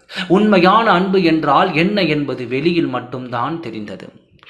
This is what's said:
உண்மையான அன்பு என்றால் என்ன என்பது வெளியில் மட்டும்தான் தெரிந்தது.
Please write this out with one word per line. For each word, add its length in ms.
உண்மையான 640
அன்பு 320
என்றால் 520
என்ன 320
என்பது 400
வெளியில் 420
மட்டும்தான் 720
தெரிந்தது. 480